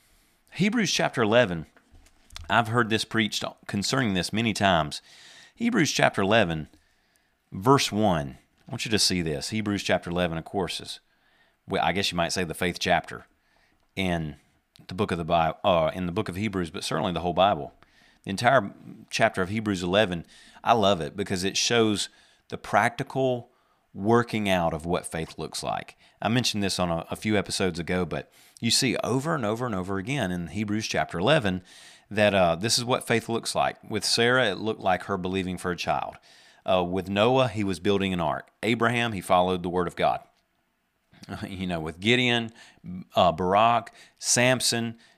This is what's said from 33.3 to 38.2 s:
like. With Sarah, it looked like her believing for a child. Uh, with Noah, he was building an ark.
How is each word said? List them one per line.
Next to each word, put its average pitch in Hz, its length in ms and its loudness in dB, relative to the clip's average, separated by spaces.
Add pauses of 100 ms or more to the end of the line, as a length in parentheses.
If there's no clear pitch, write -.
like. 69 240 0 (100)
With 104 180 -4
Sarah, 120 440 2
it 92 80 -2
looked 107 240 -4
like 92 220 2
her 98 140 -2
believing 92 400 -4
for 90 140 -4
a 82 60 -6
child. - 380 -4 (500)
Uh, 92 180 4
with 90 260 -2
Noah, 123 380 4
he 104 160 -4
was 95 160 -2
building 98 340 0
an 90 60 -2
ark. 71 300 -4 (140)